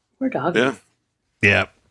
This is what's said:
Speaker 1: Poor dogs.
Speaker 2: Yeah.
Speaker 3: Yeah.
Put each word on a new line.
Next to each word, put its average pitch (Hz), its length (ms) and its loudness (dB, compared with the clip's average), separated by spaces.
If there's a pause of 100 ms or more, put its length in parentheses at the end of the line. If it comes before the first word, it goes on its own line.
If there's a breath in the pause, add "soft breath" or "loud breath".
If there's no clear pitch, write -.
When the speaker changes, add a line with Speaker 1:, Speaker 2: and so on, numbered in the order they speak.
(200)
Speaker 1:
Poor 262 100 -2
dogs. 151 260 -2
Speaker 2:
Yeah. 123 180 2 (680)
Speaker 3:
Yeah. 98 220 2 (260)